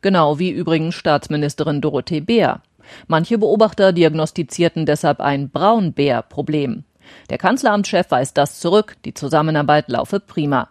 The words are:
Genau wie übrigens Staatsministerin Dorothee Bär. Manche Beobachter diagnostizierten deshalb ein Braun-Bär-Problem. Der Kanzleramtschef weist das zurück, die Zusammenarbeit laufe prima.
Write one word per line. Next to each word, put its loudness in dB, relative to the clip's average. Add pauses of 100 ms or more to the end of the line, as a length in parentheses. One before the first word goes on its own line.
Genau 2
wie -2
übrigens -2
Staatsministerin -2
Dorothee -4
Bär. 0 (480)
Manche 0
Beobachter 4
diagnostizierten 0
deshalb 0
ein -2
Braun-Bär-Problem. -2 (460)
Der -6
Kanzleramtschef 0
weist 0
das -2
zurück, 0
die -12
Zusammenarbeit 0
laufe -4
prima. -4